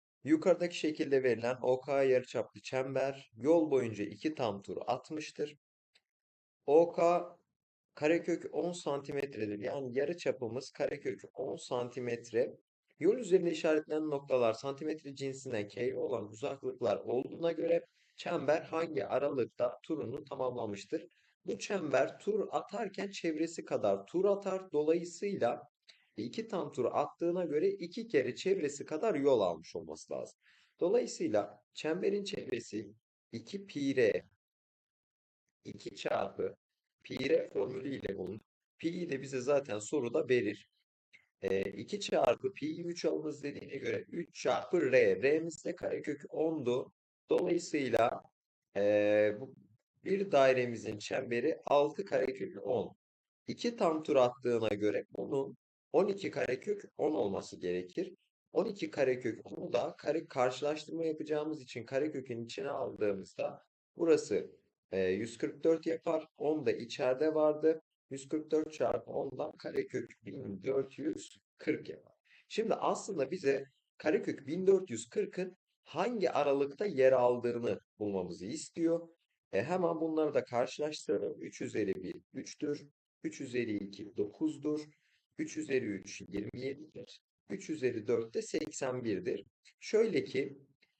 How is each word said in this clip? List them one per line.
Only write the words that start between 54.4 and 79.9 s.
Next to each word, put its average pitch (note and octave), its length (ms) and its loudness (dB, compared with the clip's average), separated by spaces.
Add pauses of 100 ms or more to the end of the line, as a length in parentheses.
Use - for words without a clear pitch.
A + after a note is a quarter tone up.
göre G#2 380 0 (120)
bunun - 400 -4 (360)
on F#3 140 6
iki G3 240 -4
karekök - 540 -4 (120)
on D#3 160 2
olması F#2+ 460 -2
gerekir. F2+ 540 -4 (380)
On F3+ 140 2
iki - 260 -6
karekök B2+ 600 0
onu F#3 220 -4
da D3+ 240 0
kare, D#3 300 -2
karşılaştırma D3 800 0
yapacağımız D#3 560 -2
için A#2+ 240 -10
karekökün C3 600 -2
içine C3+ 240 -6
aldığımızda G#2 960 -2 (320)
burası, C#3+ 540 4 (400)
e, F#2+ 160 2
yüz G#2+ 300 -2
kırk D3 260 -4
dört E3 220 4
yapar. D#3+ 420 -2 (100)
On D3+ 280 0
da A2+ 60 4
içeride C3 640 0
vardı. D3+ 460 4 (280)
Yüz C3+ 200 -10
kırk D#3 220 -4
dört D#3 220 0
çarpı A#2+ 380 -2
ondan C3+ 400 -4
karekök - 580 -6 (160)
bin G2 380 -10
dört G#2 340 -2
yüz - 400 -6 (200)
kırk - 320 -4
yapar. - 260 -16 (320)
Şimdi A3+ 260 -2
aslında C#3+ 580 -2
bize - 340 2 (320)
karekök D#3 500 0
bin F3+ 200 2
dört G3 220 6
yüz A2+ 200 -6
kırkın F#3+ 480 -4 (260)
hangi G3 480 0
aralıkta C#3+ 540 2
yer C3 260 6
aldığını A#2+ 680 2 (200)
bulmamızı F#2 460 -4
istiyor. E3 640 -2 (460)
E, G2+ 100 2
hemen E3+ 380 0